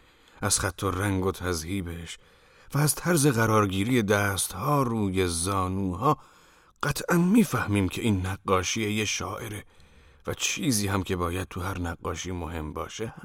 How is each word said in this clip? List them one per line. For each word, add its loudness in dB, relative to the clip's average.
از 0
خط -4
و 0
رنگ 0
و 2
تذهیبش -6
و 0
از 2
طرز 2
قرارگیری 4
دستها 0
روی 0
زانوها 0
قطعاً 0
می‌فهمیم 4
که -6
این 2
نقاشی 0
یه 0
شاعره -6
و -2
چیزی 0
هم 0
که -2
باید -2
تو -10
هر -6
نقاشی -6
مهم -6
باشه -8